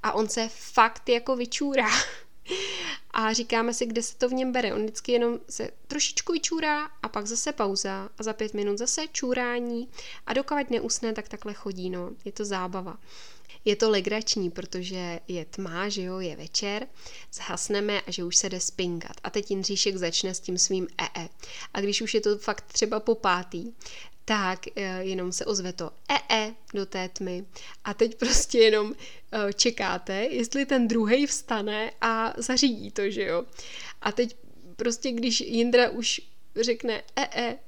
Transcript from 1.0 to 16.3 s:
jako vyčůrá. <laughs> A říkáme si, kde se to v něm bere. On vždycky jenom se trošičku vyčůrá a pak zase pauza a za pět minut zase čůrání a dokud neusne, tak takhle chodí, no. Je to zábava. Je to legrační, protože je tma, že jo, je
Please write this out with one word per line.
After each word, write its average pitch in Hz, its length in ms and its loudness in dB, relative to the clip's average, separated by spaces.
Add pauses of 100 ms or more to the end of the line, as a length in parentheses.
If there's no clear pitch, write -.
jako 240 260 4
vyčůrá. 240 540 2
<laughs> - 380 0 (840)
A 220 220 2
říkáme 233 400 2
si, 247 120 0
kde 226 180 0
se - 140 -8
to 247 120 4
v 254 40 0
něm 262 180 2
bere. 240 220 2
On 214 100 2
vždycky 220 280 -2
jenom 233 280 4 (100)
se - 220 -6 (160)
trošičku - 460 0
vyčůrá 311 520 2
a - 240 -8
pak 208 180 -4
zase 233 240 -2
pauza 196 680 -2
a 226 60 -8
za 220 100 -2
pět 214 200 -4
minut 208 240 0
zase 254 240 0 (100)
čůrání 240 800 0 (360)
a 233 80 -4
dokud 277 360 0
neusne, 226 440 0
tak 214 160 -6
takhle 208 240 -8
chodí, 185 360 -6
no. 180 220 -6 (140)
Je 196 60 -6
to 208 140 -4
zábava. 185 520 -4 (680)
Je 208 100 6
to 220 140 6
legrační, 202 600 2
protože 180 760 -6
je 175 180 -4
tma, 185 440 -4
že 196 120 -2
jo, 185 180 -4
je 170 160 -4